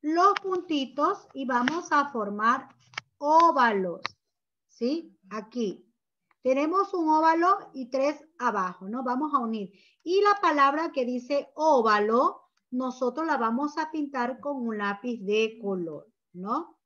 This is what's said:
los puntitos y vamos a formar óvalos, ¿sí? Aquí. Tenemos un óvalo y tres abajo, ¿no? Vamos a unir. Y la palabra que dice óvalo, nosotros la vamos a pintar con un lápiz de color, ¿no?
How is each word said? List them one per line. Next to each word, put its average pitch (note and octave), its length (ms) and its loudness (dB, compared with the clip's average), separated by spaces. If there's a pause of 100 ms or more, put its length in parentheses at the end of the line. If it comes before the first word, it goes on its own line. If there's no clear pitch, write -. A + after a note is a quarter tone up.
los E4+ 380 4
puntitos E4 920 -4
y C4+ 140 -8
vamos C4 440 -2
a C#4+ 200 2
formar A3 580 -2 (500)
óvalos, C4+ 840 4 (680)
¿sí? D4+ 500 -6 (120)
Aquí. G#3+ 520 -6 (600)
Tenemos D#4+ 520 2
un E4 140 0
óvalo E4 680 4
y C4 160 -10
tres C#4 340 -2 (140)
abajo, G3 500 -4
¿no? A#3+ 140 -6
Vamos C4 320 -4
a C4+ 40 2
unir. A3 340 -4 (320)
Y F#4 180 2
la G4+ 180 4
palabra D4 520 2
que C4 120 -2
dice B3 520 -4
óvalo, A#3 840 4 (280)
nosotros B3+ 560 -4
la D4+ 100 0
vamos B3 420 -2
a D#4 120 -4
pintar C4 480 -4
con C4+ 260 -6
un A3 140 -4
lápiz G#3 460 -4
de A3 360 0
color, F3+ 460 -6 (280)
¿no? A3+ 520 -8